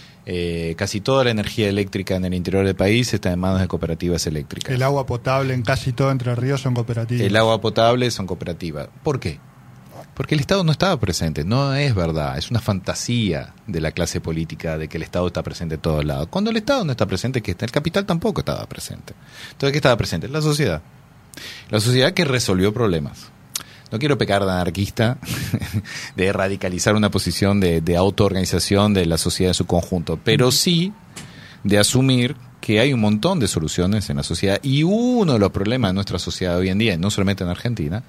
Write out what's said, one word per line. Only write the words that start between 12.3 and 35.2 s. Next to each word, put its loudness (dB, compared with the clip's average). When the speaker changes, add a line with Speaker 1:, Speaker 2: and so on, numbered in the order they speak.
Speaker 1:
Es -8
una 0
fantasía -2
de -4
la -2
clase -4
política -4
de -6
que -10
el -6
Estado -2
está -4
presente -6
en -12
todos 0
lados. -2
Cuando 0
el -4
Estado 0
no -2
está 0
presente, -2
¿qué -6
está? -6
El -6
capital -2
tampoco -2
estaba -6
presente. -14
Entonces, 0
¿qué 0
estaba 6
presente? -4
La -4
sociedad. 0
La 2
sociedad 4
que 0
resolvió 2
problemas. -2
No -4
quiero 2
pecar 2
de 0
anarquista, 0
<laughs> -8
de 2
radicalizar 0
una 4
posición 2
de, 4
de 2
autoorganización 2
de 4
la 2
sociedad 0
en 0
su -2
conjunto, -2
pero 4
sí 2
de 4
asumir 2
que 2
hay 4
un 2
montón 2
de 2
soluciones 0
en -4
la -2
sociedad, 0
y 2
uno 2